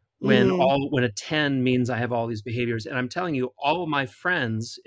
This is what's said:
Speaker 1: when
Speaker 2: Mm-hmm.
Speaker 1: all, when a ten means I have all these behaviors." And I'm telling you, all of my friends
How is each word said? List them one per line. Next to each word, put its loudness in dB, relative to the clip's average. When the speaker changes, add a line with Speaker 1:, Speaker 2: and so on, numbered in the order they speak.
Speaker 1:
when 6
Speaker 2:
Mm-hmm. 2
Speaker 1:
all, 2
when 2
a 0
ten -2
means 2
I -2
have -2
all 0
these -6
behaviors." -4
And -6
I'm -2
telling -4
you, -2
all 0
of -6
my 0
friends -2